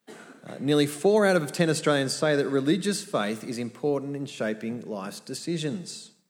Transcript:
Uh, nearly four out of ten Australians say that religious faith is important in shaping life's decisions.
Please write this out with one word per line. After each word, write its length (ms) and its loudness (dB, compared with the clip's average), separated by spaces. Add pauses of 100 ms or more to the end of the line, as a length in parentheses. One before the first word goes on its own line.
(460)
Uh, 140 -12
nearly 260 4
four 380 4
out 100 6
of 160 2
ten 200 2
Australians 420 2
say 240 2
that 100 2
religious 560 0
faith 400 -2
is 140 -8
important 580 -4
in 120 -6
shaping 560 -4
life's 380 -10
decisions. 880 -6 (200)